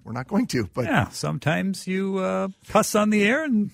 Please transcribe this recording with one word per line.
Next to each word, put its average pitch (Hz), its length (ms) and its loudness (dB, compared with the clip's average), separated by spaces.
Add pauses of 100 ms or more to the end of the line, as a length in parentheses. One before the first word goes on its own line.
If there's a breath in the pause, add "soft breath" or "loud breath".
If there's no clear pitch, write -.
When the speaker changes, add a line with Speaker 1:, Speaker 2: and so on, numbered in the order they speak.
Speaker 1:
we're - 100 -12
not 120 140 -8
going 220 220 2
to. 113 240 0
But 127 140 -2
Speaker 2:
Yeah, 123 240 2
sometimes 180 760 -2
you, 190 320 -2
uh, 190 300 -2 (200)
cuss - 260 2
on 214 160 4
the 214 140 4
air 269 200 2
and 214 300 0